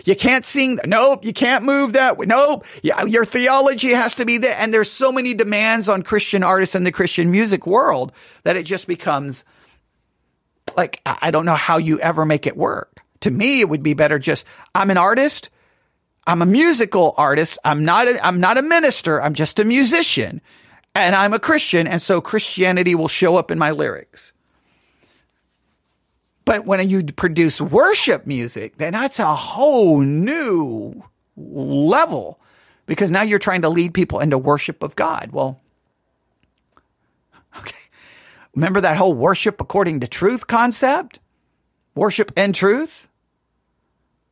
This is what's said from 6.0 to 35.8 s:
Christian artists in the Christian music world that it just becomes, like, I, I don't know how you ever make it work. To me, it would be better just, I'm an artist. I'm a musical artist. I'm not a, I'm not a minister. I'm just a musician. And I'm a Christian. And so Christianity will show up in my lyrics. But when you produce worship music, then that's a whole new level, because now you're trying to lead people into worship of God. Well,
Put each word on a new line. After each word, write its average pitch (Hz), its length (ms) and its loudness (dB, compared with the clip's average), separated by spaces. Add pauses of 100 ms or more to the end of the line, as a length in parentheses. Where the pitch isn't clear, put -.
Christian 202 400 -2
artists 185 320 0
in 180 120 0
the 180 60 0
Christian 175 380 0
music 190 380 0
world 180 460 0 (320)
that 185 120 2
it 175 60 -6
just 175 240 -6
becomes, 143 580 -6 (1300)
like, - 300 -4
I, - 160 -6
I 165 100 -2
don't 156 140 0
know 170 80 2
how 160 240 0
you 160 220 0
ever 160 260 0
make 151 220 -2
it - 100 -8
work. - 460 -6 (160)
To 214 100 -2
me, 262 300 2
it 196 100 2
would 147 140 -4
be 151 100 0
better 151 240 2
just, 139 260 -2 (300)
I'm 196 160 0
an 185 80 2
artist. 233 540 0 (760)
I'm 170 160 2
a - 20 4
musical 220 720 2
artist. 147 480 0
I'm 151 180 0
not 196 240 2
a, 247 160 0
I'm 180 160 0
not 208 200 2
a - 20 0
minister. 294 580 0
I'm 147 140 -2
just 147 240 -2
a 214 80 2
musician. 247 760 0 (540)
And 196 220 2
I'm 202 180 2
a 220 60 -2
Christian. 180 480 0
And 170 120 -2
so 175 220 0
Christianity 180 720 0
will 160 140 0
show 175 300 2
up 165 120 -2
in 165 80 -4
my 156 140 0
lyrics. 135 600 -8 (2250)
But 208 180 0
when 190 240 0
you 190 160 0
produce 160 560 -2
worship 240 680 2
music, 120 500 -8
then 160 160 -6
that's 254 240 -4
a 160 160 0
whole 208 680 2
new 156 1040 -4 (320)
level, 143 1040 -2 (460)
because 185 240 -2
now 190 140 0
you're 208 160 0
trying 185 240 -2
to 156 60 2
lead 170 260 0
people - 240 0
into 143 180 0
worship 143 460 -2
of 147 120 -10
God. - 360 -4
Well, 135 280 -6 (2000)